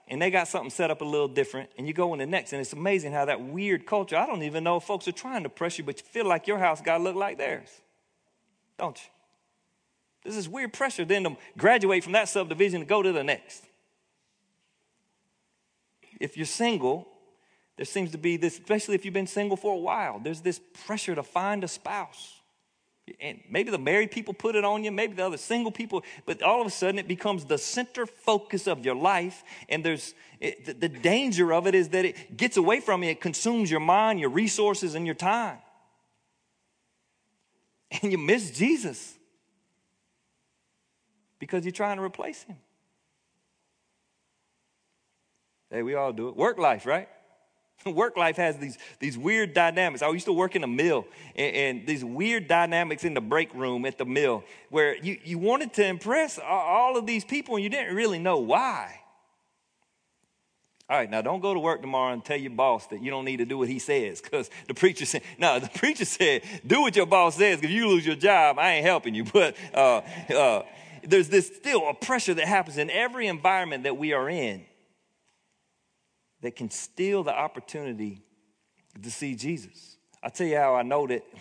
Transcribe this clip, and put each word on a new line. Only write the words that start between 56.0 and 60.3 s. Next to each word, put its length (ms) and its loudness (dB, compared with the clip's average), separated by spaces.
a-, 40 -14
all 540 2
of 100 -2
these 180 -2
people, 300 -6
and 80 -2
you 80 -4
didn't 240 -4
really 240 0
know 200 2
why. 600 0